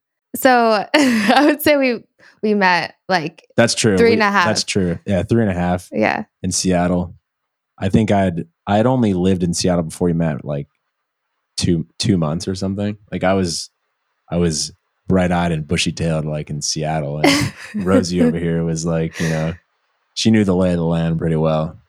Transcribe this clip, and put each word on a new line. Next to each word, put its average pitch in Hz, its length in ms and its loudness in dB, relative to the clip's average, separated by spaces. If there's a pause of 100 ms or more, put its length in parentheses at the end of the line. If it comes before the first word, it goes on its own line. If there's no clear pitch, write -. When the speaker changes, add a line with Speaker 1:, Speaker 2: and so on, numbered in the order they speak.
(360)
Speaker 1:
So 233 540 2
<laughs> - 40 2
I 247 520 4
would 294 160 2
say 294 160 4
we, 254 260 -2 (380)
we 214 100 0
met, 185 420 2 (140)
like, 170 380 -4 (100)
Speaker 2:
That's 117 180 4
true. 104 220 2
Speaker 1:
three 233 140 6
Speaker 2:
We, - 40 4
Speaker 1:
and - 80 2
a 104 80 2
half. 175 160 2
Speaker 2:
that's 107 180 -2
true. 87 420 -2
Yeah, 95 160 0
three 117 200 0
and 104 80 0
a 92 40 -2
half 90 360 -2
Speaker 1:
Yeah. - 340 -2 (180)
Speaker 2:
in 92 100 -4
Seattle. 90 640 0 (640)
I 98 100 -4
think 110 220 2
I'd, 95 360 0 (200)
I 101 100 2
had 110 100 4
only 123 280 2
lived 90 280 0
in 85 120 0
Seattle 87 300 0
before 80 220 -4
we 87 60 2
met, 82 320 -2
like, 71 240 -6 (880)
two, 85 300 0 (120)
two - 200 2
months 80 300 -4
or 95 60 -4
something. 98 420 -4 (140)
Like, 92 140 -4
I 92 100 2
was, 92 360 -2 (600)
I 85 60 -4
was 80 360 -2 (360)
bright-eyed 87 440 2
and 78 140 -4
bushy-tailed, 82 580 -2
like, 76 260 -8
in 76 120 -8
Seattle, 76 640 -4
and - 280 0 (220)
Speaker 1:
<laughs> - 0 - (120)
Speaker 2:
Rosie 90 360 0
over 80 160 2
here 82 260 -2
was, 82 200 -4
like, 82 360 -2
you 85 80 -2
know, 80 260 -2 (600)
she - 160 0
knew 110 140 4
the 95 120 2
lay 92 160 2
of 87 40 0
the 85 80 -2
land 82 340 0
pretty 82 180 -2
well. 78 420 -2 (100)